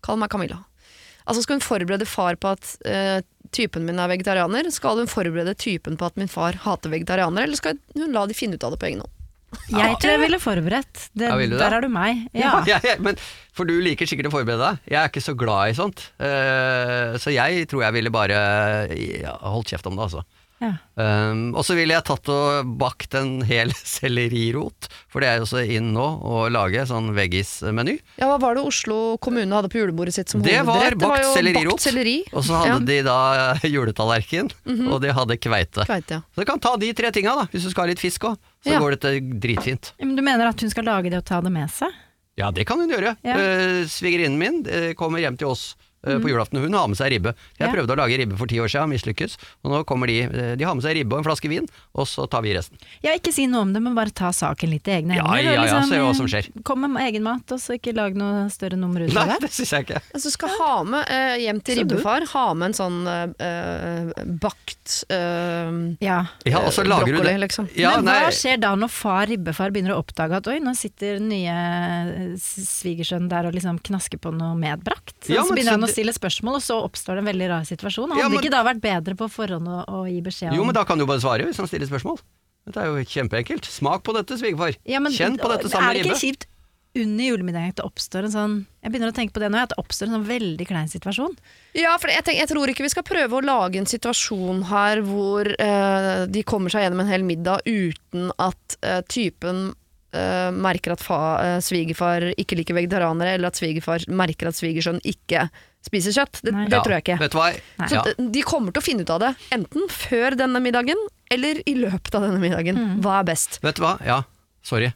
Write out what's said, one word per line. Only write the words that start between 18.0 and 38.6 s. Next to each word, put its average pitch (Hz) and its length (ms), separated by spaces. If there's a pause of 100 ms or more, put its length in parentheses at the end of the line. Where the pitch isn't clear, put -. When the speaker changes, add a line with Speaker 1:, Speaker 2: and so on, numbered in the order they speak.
Speaker 3:
bare, 104 800 (320)
ja, - 200
holdt 107 280
kjeft - 180
om 95 100
det, 110 120
altså. 85 140 (360)
Speaker 2:
Ja. 226 140 (260)
Speaker 3:
Ehm, 110 560
og 165 80
så - 100
ville 165 220
jeg 165 80
tatt - 240
og 143 400 (100)
bakt - 380
en 131 320
hel 117 240
<laughs> - 380 (100)
sellerirot, 120 680 (180)
for 139 160
det 131 60
er 117 100
jo 113 80
så 127 160
inn 113 320
nå 120 80 (160)
å 113 220 (100)
lage 107 380
sånn 113 260
veggismeny. 101 800 (260)
Speaker 1:
Ja, 254 80
hva 277 160
var 247 140
det 285 100
Oslo 226 560
kommune 220 320
hadde 196 160
på 233 80
julebordet 175 380
sitt - 160
som 104 100
Speaker 3:
Det 196 140 (100)
var 233 140
Speaker 1:
hovedrett? 240 180
Det 190 80
var 285 80
Speaker 3:
bakt 269 140
Speaker 1:
jo 269 80
Speaker 3:
sellerirot. 185 400
Speaker 1:
bakt - 100
selleri. 247 300 (160)
Speaker 3:
Og 139 100
så 165 160
hadde - 160
Speaker 1:
Ja. - 40 (120)
Speaker 3:
de 143 160
da 127 120 (400)
<laughs> 151 160
juletallerken, 117 760 (140)
Speaker 1:
Mhm. 247 260
Speaker 3:
og 131 100
de 139 120
hadde 120 260
kveite. 104 480
Speaker 1:
Kveite, 190 320
ja. - 20 (140)
Speaker 3:
Så 185 80
du - 20
kan 285 140
ta 247 160
de 220 180
tre 233 180
tinga 214 240
da, 262 180
hvis 175 100
du 185 80
skal 180 160
ha 180 60
litt 175 100
fisk 180 240
også. 226 100 (280)